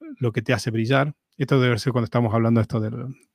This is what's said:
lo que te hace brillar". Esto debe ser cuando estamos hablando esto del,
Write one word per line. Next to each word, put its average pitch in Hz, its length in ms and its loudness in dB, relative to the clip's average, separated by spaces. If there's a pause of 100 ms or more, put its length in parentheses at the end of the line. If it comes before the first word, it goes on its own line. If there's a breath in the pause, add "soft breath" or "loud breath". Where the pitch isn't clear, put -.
(180)
lo 120 140 -2
que 117 100 -4
te 131 100 -2
hace 117 180 -2
brillar". 135 440 0 (240)
Esto 139 220 2
debe 123 180 2
ser - 140 -4
cuando 117 120 0
estamos 113 300 0
hablando 117 260 4
esto 113 200 -2
del, 117 340 -8 (200)